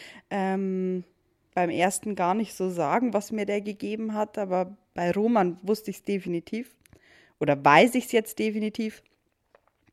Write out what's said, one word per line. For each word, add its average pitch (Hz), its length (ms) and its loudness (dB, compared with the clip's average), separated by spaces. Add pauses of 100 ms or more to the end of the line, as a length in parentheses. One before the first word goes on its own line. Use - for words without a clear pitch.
(280)
ähm, 190 760 -2 (500)
beim 180 160 0
ersten 196 440 0
gar 185 200 0
nicht 220 180 -4
so 185 160 -4
sagen, 185 460 0
was 208 180 -2
mir 214 140 -4
der 208 160 -2
gegeben 208 500 -6
hat, 214 240 -4
aber 185 400 -2 (160)
bei 175 200 -2
Roman 202 500 2
wusste 208 280 -2
ich's - 120 -12
definitiv 190 760 -6 (640)
oder 143 240 0
weiß 165 300 10
ich's 254 180 -2
jetzt 220 260 0
definitiv. 214 640 -4 (920)